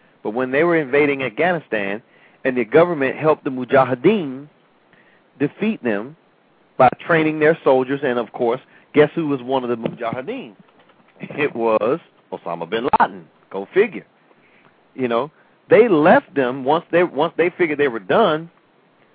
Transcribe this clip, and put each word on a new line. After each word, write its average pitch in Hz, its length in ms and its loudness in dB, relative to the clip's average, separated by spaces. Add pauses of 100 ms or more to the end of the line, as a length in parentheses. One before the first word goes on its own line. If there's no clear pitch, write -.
(240)
but 107 80 -6
when 127 200 -4
they 143 120 2
were 170 120 2
invading 143 480 0
Afghanistan, 113 800 -4 (400)
and 127 140 0
the 120 80 0
government 143 500 2
helped 151 280 0
the 143 60 -4
Mujahideen 131 1000 0 (920)
defeat 190 440 -4
them 117 320 -4 (640)
by 131 120 6 (100)
training 156 400 0
their 156 240 4
soldiers, 135 400 2
and 123 160 -2
of 107 140 -6
course, 123 260 -2 (340)
guess 147 220 6
who 165 120 -4
was 139 140 -4
one 127 220 -4
of 120 60 -6
the 120 80 -2
Mujahideen? 117 800 -10 (680)
It - 340 -6
was 113 440 0 (320)
Osama 85 380 -10
bin 113 180 -4 (120)
Laden. 95 280 -4 (240)
Go 98 220 -10
figure. 180 320 -2 (880)
You 127 120 -4
know, 120 240 -2 (380)
they 208 180 6
left 151 480 4
them 131 280 -2
once 151 280 0
they, 175 120 4
once 156 340 -2
they 170 140 0
figured 151 260 -2
they 143 100 2
were 113 120 -4
done, 160 500 0 (640)